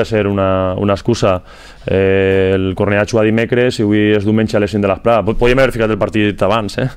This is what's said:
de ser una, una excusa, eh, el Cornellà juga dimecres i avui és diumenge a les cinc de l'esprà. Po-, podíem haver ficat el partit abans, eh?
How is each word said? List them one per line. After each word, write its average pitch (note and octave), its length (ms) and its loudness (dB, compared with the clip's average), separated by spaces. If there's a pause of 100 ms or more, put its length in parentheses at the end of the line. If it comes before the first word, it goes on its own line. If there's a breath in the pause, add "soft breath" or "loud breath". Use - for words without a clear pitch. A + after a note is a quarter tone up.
de - 20 2
ser G#2 240 0
una, F#2+ 480 0
una G2+ 240 0
excusa, G#2+ 380 0 (500 loud breath)
eh, F#2+ 720 2
el F#2+ 180 -2
Cornellà G2+ 320 0
juga A2+ 160 0
dimecres A#2 560 0
i A2+ 80 0
avui G#2+ 140 2 (160)
és G2+ 100 0
diumenge A2 320 0
a G#2 60 2
les G2+ 100 -6
cinc G2+ 80 0
de G2 80 0
l'esprà. A2 320 0
Po-, G#2+ 160 -2
podíem B2 240 2
haver B2 140 2
ficat A2 180 0
el G#2 60 -4
partit G#2 420 0
abans, G#2 400 -2
eh? C3+ 140 -2